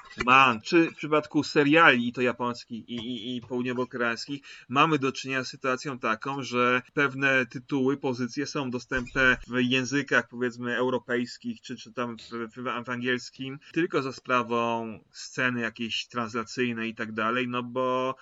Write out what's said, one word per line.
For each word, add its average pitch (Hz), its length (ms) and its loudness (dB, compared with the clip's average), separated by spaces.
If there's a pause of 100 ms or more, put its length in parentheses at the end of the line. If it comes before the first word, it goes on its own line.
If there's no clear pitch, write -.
(260)
man, 123 360 8
czy 165 300 4
w - 40 -18
przypadku 151 480 0
seriali 143 640 6
i 120 60 -4
to 131 80 -4
japońskich, 120 680 -2
i, 120 60 -8
i, 120 400 -8
i 120 60 -8
południowo-koreańskich, 123 1000 -4 (280)
mamy 147 300 4
do 131 120 2
czynienia 131 320 -4
z 123 40 -8
sytuacją 131 520 -4
taką, 131 440 -2
że 123 380 2 (120)
pewne 135 520 2
tytuły, 135 520 0
pozycje 127 480 -4
są 135 260 -4
dostępne 127 640 2 (100)
w 123 140 0
językach, 131 640 2
powiedzmy, 120 500 -4
europejskich, 120 840 -4
czy, 123 140 -12
czy 110 180 -18
tam 120 240 -6
w, - 140 -20
w, 117 540 -8
w 131 40 -10
angielskim, 127 680 -4 (140)
tylko 165 280 0
za 131 120 -6
sprawą 117 840 -2 (120)
sceny 123 500 -4
jakiejś 113 460 -6
translacyjnej 117 840 -4
i 110 40 -16
tak 110 160 -8
dalej, 113 360 0
no 123 160 -4
bo 127 580 -2